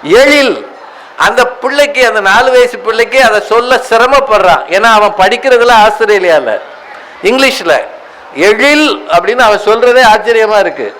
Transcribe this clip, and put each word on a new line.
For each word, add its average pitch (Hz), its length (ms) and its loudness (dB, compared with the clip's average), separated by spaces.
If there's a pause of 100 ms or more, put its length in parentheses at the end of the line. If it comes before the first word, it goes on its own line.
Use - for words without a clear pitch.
எழில். 262 640 0 (480)
அந்த 240 300 0
பிள்ளைக்கு, 269 600 -2
அந்த 220 120 -2
நாலு 214 320 0
வயசு 247 260 2
பிள்ளைக்கு 226 460 -2
அதை 214 180 0
சொல்ல 240 480 -2
சிரமப்படுறான். 214 800 2
ஏன்னா 190 140 -2
அவன் 214 340 2
படிக்கிறதுல 240 540 2 (140)
ஆஸ்திரேலியால 180 760 0 (640)
இங்கிலீஷ்ல. 208 560 0 (560)
எழில் 254 720 0
அப்படின்னு 180 320 -2
அவன் 214 200 2
சொல்றதே 240 420 2 (140)
ஆச்சரியமா 220 440 0
இருக்கு. 151 400 -6